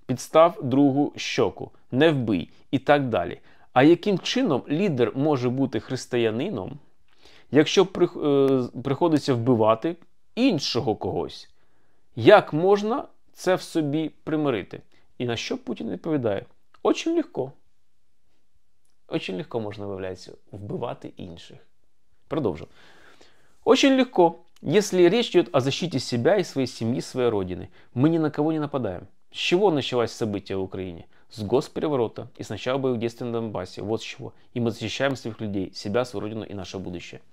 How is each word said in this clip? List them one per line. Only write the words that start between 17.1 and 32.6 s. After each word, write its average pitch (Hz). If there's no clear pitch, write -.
легко». 139
Очень 185
легко 147
можна, 104
виявляється, 92
вбивати 120
інших. 90
Продовжу. 98
«Очень 269
легко, 185
если 180
речь 226
идет 175
о 139
защите 135
себя 127
и 180
своей 131
семьи, 120
своей 123
родины. 92
Мы 131
ни 165
на 151
кого 151
не 156
нападаем. 123
С -
чего 190
началось 123
событие 101
в 95
Украине? 92
С 107
госпереворота 117
и -
с -
начала 127